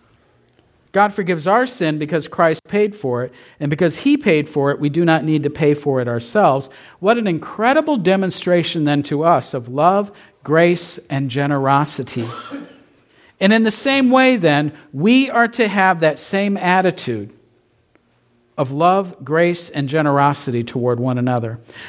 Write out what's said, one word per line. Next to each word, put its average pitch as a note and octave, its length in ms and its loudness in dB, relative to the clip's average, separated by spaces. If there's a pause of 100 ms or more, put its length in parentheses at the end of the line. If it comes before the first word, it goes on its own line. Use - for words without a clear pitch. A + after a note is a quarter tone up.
(920)
God G3+ 220 2
forgives F3 340 -4
our A#3 180 4
sin D#3 340 -2
because D3+ 280 -4
Christ D#3+ 400 0
paid G#3 280 -2
for B2 280 -4
it, C3 80 -10 (280)
and C#3+ 100 -4
because D#3+ 280 0
he C#4+ 200 2
paid D#3 320 0
for C#3 220 0
it, C#3 80 -4
we D3 100 0
do E3 160 0
not D#3+ 180 2
need D#3 200 0
to D3+ 60 0
pay D3 260 2
for C#3 260 -2
it A#2+ 60 -2
ourselves. C3+ 600 0 (300)
What A3 180 2
an A3 100 -2
incredible C4 680 0
demonstration F3+ 880 0
then C#3+ 180 0
to D3 200 -4
us E3 300 2
of A#2+ 160 -8
love, F#3 420 0 (320)
grace, E3+ 540 2 (120)
and C#3 200 -4
generosity. C#3 960 0 (1120)
And G3 140 4
in A3+ 100 2
the A3 80 2
same C4+ 400 0
way C4 260 4
then, D3+ 360 0 (180)
we A#3+ 380 2
are A#3 180 2
to A#3 200 -2
have F#3+ 320 2
that D#3 200 2
same G3 380 -2
attitude F3 760 -2 (1200)
of C3+ 160 -4
love, F3+ 500 0
grace, E3+ 460 0
and C#3+ 180 -4
generosity C#3 800 0
toward A#2+ 340 -2
one B2+ 180 -2
another. A#2 420 -2 (300)